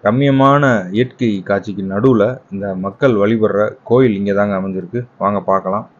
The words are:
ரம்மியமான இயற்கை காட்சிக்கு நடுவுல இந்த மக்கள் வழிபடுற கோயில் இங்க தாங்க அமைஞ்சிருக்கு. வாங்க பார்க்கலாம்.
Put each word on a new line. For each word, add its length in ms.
ரம்மியமான 880
இயற்கை 500
காட்சிக்கு 420
நடுவுல 560
இந்த 240
மக்கள் 380
வழிபடுற 720
கோயில் 300
இங்க 200
தாங்க 220
அமைஞ்சிருக்கு. 520
வாங்க 240
பார்க்கலாம். 480